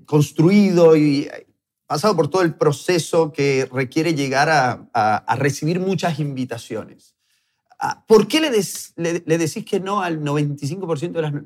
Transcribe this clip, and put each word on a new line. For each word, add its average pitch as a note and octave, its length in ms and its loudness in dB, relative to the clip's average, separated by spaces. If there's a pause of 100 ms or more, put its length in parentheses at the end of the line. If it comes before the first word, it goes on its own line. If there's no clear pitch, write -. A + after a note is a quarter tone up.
construido E3+ 920 4
y D3 340 2 (560)
pasado F3 300 0
por D#3+ 140 0
todo F#3 120 0
el E3 140 0
proceso D#3+ 800 0
que C3+ 380 0
requiere D3+ 440 -2
llegar C#3 340 0
a, C3 440 0
a, G#2+ 240 0
a - 180 -4
recibir D3 460 -2
muchas F3+ 380 -4
invitaciones, B2 960 -10 (640)
ah, - 280 -8
¿por G#3+ 220 6
qué D#4 100 0
le D#4 100 0
des-, - 460 -4
le, E3+ 300 -4
le D#3+ 120 0
decís E3 280 -4
que F#3+ 160 -4
no G3 200 -4
al E3 220 -4
noventa D3 420 -4
y - 40 -6
cinco F#3 180 -8
por D#3+ 120 -4
ciento E3 220 -6
de D3+ 80 -4
las, D3 40 -6 (120)